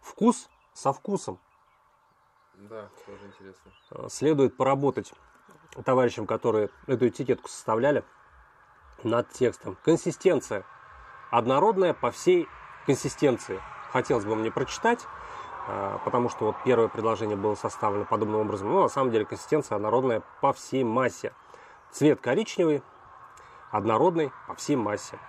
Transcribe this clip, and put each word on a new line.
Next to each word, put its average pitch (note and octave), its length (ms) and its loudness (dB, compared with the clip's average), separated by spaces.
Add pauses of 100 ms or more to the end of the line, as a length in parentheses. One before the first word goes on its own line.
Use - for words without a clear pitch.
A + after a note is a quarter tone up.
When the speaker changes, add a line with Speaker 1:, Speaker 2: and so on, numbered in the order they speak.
Speaker 1:
Вкус - 460 0 (240)
со - 200 -2
вкусом. C3+ 460 -6 (1160)
Speaker 2:
Да, G2+ 340 -16 (180)
тоже G2+ 200 -20
интересно. G2 440 -20 (200)
Speaker 1:
Э, - 200 -12
следует C#3 460 2
поработать C3+ 560 0 (720)
товарищам, B2 420 2
которые A2 440 0 (160)
эту B2 220 2
этикетку A#2+ 400 -2
составляли, A#2+ 560 0 (1000)
над A#2 280 0
текстом. G#2+ 540 -2
Консистенция D#3 800 0 (680)
однородная D#3 600 4
по B2+ 180 -2
всей F3 360 2 (400)
консистенции. B2+ 760 0 (320)
Хотелось B2 320 0
бы G#2+ 120 -2
мне A2 140 -2
прочитать, A3+ 500 -2 (680)
э, G2+ 360 -4
потому B2 240 0
что A2 180 -4
вот G#2+ 180 -2
первое G#2+ 240 4
предложение G#2+ 480 -2
было G#2 200 0
составлено G2+ 480 -2
подобным G#2+ 360 0
образом. G2+ 320 -2
Но F#3+ 100 4
на C#3 60 4
самом C3 220 0
деле A2 160 2
консистенция C3 500 -2
однородная A2 460 0 (180)
по C#3 120 2
всей - 320 -4
массе. A#2 480 -2 (580)
Цвет D3 300 2
коричневый, D#3 640 0 (880)
однородный B2+ 640 2 (140)
по - 80 -12
всей - 220 -2
массе. G#2 420 -4 (100)